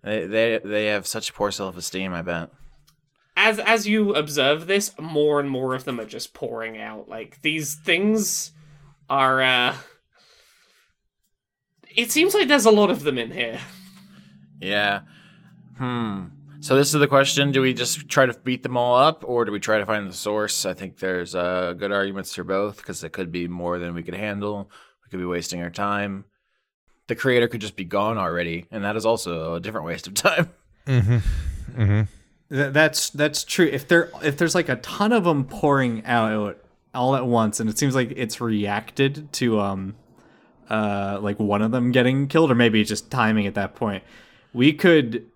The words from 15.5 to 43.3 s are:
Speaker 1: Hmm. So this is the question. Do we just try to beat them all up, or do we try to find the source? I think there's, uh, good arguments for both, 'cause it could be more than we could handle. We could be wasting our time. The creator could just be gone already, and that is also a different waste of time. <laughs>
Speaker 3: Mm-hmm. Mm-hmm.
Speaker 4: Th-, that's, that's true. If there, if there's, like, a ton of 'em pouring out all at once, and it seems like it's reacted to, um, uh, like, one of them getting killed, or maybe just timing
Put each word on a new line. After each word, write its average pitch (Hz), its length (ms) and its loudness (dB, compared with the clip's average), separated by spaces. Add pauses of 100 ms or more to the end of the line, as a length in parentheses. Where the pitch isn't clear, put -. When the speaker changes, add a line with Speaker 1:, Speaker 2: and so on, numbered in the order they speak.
Speaker 1:
Hmm. 117 480 -6 (360)
So 135 140 2
this 143 180 4
is 151 60 2
the 143 80 6
question. 139 440 4
Do 135 100 4
we 131 120 2
just 123 340 -4
try 139 180 4
to 123 80 0
beat 127 300 -6
them 123 140 -4
all 123 180 4
up, 151 320 4
or 120 160 0
do 104 80 -2
we 104 80 -4
try 107 200 0
to 101 60 -2
find 104 240 -4
the 90 60 -14
source? 104 500 -2
I 92 80 -2
think 92 260 -14
there's, 90 360 -4
uh, 90 380 -2
good 98 180 -4
arguments 98 420 -4
for 92 100 -8
both, 98 400 -4
'cause - 200 -12
it 82 80 -10
could 90 200 -8
be 87 160 -4
more 87 320 -4
than 87 140 -6
we 85 100 -8
could 87 100 -10
handle. 101 580 -6 (340)
We - 40 -20
could 92 100 -10
be 90 60 -4
wasting 87 360 -6
our 87 80 -6
time. 101 560 -6 (840)
The 117 80 -4
creator 123 340 2
could 120 120 -8
just 104 140 -10
be 98 80 -8
gone 101 340 -2
already, 85 540 -4
and 104 140 -8
that 104 100 -2
is 107 100 -2
also 85 500 -2
a 87 40 -4
different 98 260 -8
waste 85 220 -8
of 98 60 -14
time. 165 420 0
<laughs> - 40 -20 (260)
Speaker 3:
Mm-hmm. - 960 0
Mm-hmm. - 720 -2
Speaker 4:
Th-, 135 200 0
that's, 151 380 2
that's 147 340 -2
true. 165 260 2
If 139 160 -4
there, 170 240 4 (100)
if 143 160 0
there's, 165 160 2
like, 175 140 2
a 131 100 0
ton 208 360 0
of 214 120 4
'em 143 200 2
pouring 123 600 0
out 107 520 0 (360)
all 127 220 2
at 127 100 0
once, 113 360 2
and 110 80 0
it 107 80 -4
seems 135 180 0
like 123 220 0
it's 123 240 -6
reacted 117 920 -2
to, 113 280 0
um, 98 340 -4 (760)
uh, 101 520 -2
like, 104 180 -4
one 104 220 2
of 113 100 2
them 123 220 0
getting 131 340 4
killed, 160 240 4
or 120 40 6
maybe 113 280 6
just 107 260 -4
timing 110 380 2